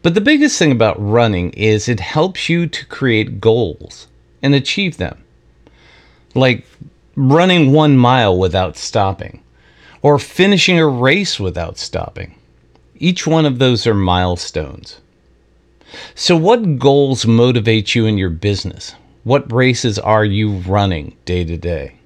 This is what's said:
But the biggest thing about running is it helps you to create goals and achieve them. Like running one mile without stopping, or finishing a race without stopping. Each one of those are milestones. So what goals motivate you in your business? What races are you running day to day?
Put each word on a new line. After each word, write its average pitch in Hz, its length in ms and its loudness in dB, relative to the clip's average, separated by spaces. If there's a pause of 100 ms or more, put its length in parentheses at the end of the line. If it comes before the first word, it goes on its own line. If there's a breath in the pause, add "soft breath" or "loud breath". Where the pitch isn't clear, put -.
But 170 140 0
the 214 40 2
biggest 285 380 0
thing 156 140 2
about 110 260 0
running 104 540 0
is 107 360 0
it 120 120 -2
helps 165 500 -4
you 170 160 0
to - 220 -10
create 110 520 -2
goals 110 680 -2 (340)
and 139 140 2
achieve 170 420 -2
them. - 260 -8 (1080 soft breath)
Like 127 320 0 (500)
running 151 560 4
one 151 240 4
mile 123 400 4
without 92 400 -2
stopping, - 680 -6 (580 soft breath)
or 143 160 4
finishing 185 640 2
a 160 80 4
race 139 520 0
without 85 380 -6
stopping. - 560 -10 (720)
Each 180 240 -2
one 160 180 2
of 127 140 -2
those 123 260 2
are 113 80 2
milestones. 90 1080 -4 (1120 loud breath)
So 175 220 0
what 180 420 2
goals 135 460 2
motivate 113 680 2
you 113 100 2
in 107 120 0
your 95 120 -2
business? 95 680 -6 (300)
What 131 260 -2
races 123 480 0
are 107 240 2
you 104 360 0
running 92 680 -2
day 90 180 -2
to 82 140 -6
day? 78 380 -8 (100)